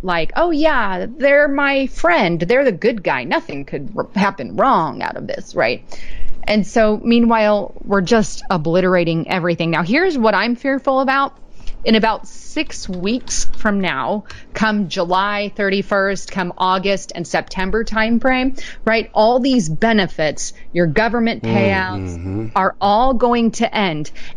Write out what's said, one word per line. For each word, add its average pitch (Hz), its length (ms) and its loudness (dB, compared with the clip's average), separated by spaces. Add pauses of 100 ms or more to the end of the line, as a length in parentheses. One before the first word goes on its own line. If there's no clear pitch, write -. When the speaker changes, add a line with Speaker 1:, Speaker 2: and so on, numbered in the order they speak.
Speaker 1:
like, 170 340 0
"Oh 339 160 2
yeah, 240 580 0
they're 285 380 2
my 277 400 0
friend. 254 520 2
They're 240 260 2
the 247 60 2
good 202 320 -2
guy. 135 200 -2
Nothing 254 420 -4
could 143 300 -8
r-, - 200 -6
happen 117 420 -2
wrong 180 440 0
out 85 140 -6
of - 120 -10
this," - 280 -8
right? 123 280 -2 (600)
And 208 220 2
so, 214 380 2
meanwhile, 226 720 2 (100)
we're 196 180 2
just 208 480 0
obliterating 170 800 2
everything. 170 400 -2
Now, 165 140 0
here's 302 340 0
what 220 160 2
I'm 220 220 0
fearful 269 440 0
about. 269 380 0 (460)
In 226 100 4
about 220 340 0
six - 640 -8
weeks 196 560 -2 (120)
from 202 220 4
now, 170 440 -2 (320)
come 208 340 0
July 190 640 -2
thirty-first, 196 760 0
come 175 260 -4
August 185 560 0
and 170 140 -8
September 190 560 -2
timeframe, 233 760 0 (260)
right? 220 280 0
All 233 260 4
these 247 300 2
benefits, 165 840 0 (200)
your 175 140 2
government 226 560 0
payouts, 190 720 0
Speaker 2:
Mm-hmm. 170 400 -6
Speaker 1:
are 190 260 2
all 214 320 4
going 233 380 2
to - 240 -2
end. 160 340 -2 (280)